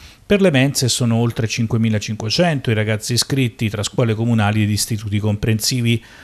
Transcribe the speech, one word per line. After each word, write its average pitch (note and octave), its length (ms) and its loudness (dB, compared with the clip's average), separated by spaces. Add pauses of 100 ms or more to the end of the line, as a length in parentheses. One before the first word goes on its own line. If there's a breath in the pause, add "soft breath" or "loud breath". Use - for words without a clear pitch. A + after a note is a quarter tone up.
(300 loud breath)
Per G3+ 120 4
le F#3 100 4
mense C3+ 380 2
sono A#2 260 0
oltre A#2 320 0
cinquemilacinquecento A2+ 1200 0
i A2 60 2
ragazzi G#2+ 380 -2
iscritti A#2+ 540 0
tra G#2 140 -4
scuole A2+ 320 0
comunali A2 480 2
ed G#2 80 2
istituti G#2 480 -2
comprensivi. A2 840 0 (240 loud breath)